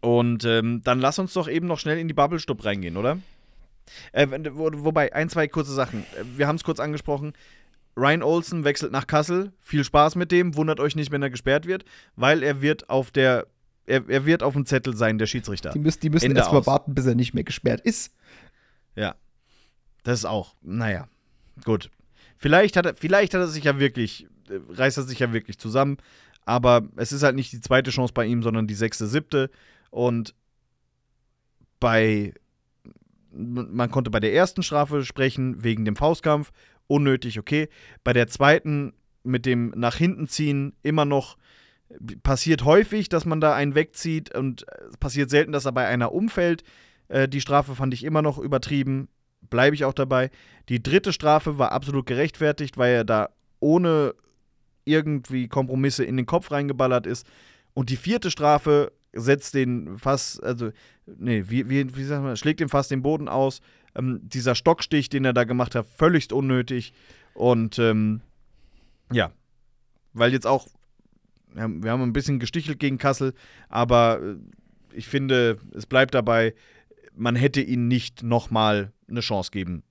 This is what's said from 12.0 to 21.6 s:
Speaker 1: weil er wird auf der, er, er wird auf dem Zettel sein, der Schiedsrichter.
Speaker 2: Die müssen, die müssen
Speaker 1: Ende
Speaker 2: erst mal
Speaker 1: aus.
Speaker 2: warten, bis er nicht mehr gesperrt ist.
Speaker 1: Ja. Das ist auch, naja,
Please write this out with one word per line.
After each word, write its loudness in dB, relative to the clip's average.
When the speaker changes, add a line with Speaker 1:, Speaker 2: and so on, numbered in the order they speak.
Speaker 1:
weil 2
er 0
wird -2
auf 0
der, 2
er, 0
er 2
wird 4
auf 0
dem -2
Zettel -2
sein, 2
der 0
Schiedsrichter. -6
Speaker 2:
Die -4
müssen, 0
die 0
müssen 2
Speaker 1:
Ende 4
Speaker 2:
erst 2
mal 6
Speaker 1:
aus. 2
Speaker 2:
warten, 0
bis 0
er 4
nicht 0
mehr -2
gesperrt -2
ist. -4
Speaker 1:
Ja. -6
Das -2
ist -6
auch, -4
naja, -6